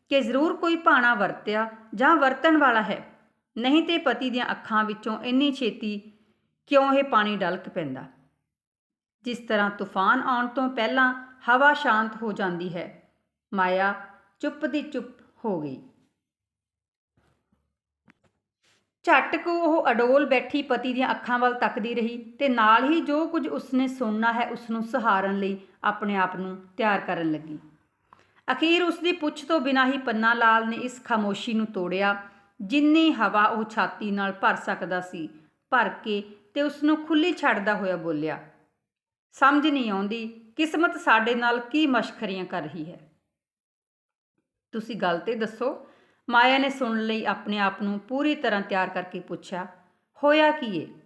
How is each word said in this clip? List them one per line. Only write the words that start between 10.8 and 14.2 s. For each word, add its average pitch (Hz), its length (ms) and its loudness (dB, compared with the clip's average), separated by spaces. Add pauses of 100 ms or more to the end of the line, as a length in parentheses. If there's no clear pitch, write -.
ਹਵਾ 277 260 6
ਸ਼ਾਂਤ 220 480 0
ਹੋ 220 100 -4
ਜਾਂਦੀ 180 420 -6
ਹੈ, - 280 -12 (520)
ਮਾਇਆ 190 400 0 (460)